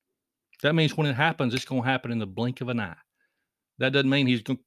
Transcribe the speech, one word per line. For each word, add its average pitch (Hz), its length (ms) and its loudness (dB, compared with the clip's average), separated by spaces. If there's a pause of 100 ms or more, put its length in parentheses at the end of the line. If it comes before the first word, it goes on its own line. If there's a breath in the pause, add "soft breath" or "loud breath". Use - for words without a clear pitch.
(600)
That 151 140 2
means 156 200 2
when 156 120 0
it 131 80 -2
happens, 147 380 0
it's 127 120 -4
gonna 127 180 -2
happen 127 280 -2
in 117 80 -2
the 107 80 -4
blink 120 340 -4
of 123 80 -6
an 120 100 -2
eye. 87 180 -8 (800)
That 131 140 0
doesn't 135 160 4
mean 139 180 4
he's 123 160 2
go-, 131 240 -4